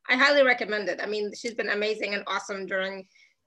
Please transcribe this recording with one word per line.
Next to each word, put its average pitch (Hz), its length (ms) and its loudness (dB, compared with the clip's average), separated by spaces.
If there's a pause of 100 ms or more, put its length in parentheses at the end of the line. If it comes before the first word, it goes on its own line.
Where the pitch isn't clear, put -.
I 254 60 2
highly 285 280 6
recommend 214 460 2
it. 175 100 -4
I - 60 -6
mean, 208 340 -4
she's 233 140 -6
been 202 160 -4
amazing 208 460 -2
and 202 100 -4
awesome 196 400 -6
during 190 400 -4 (420)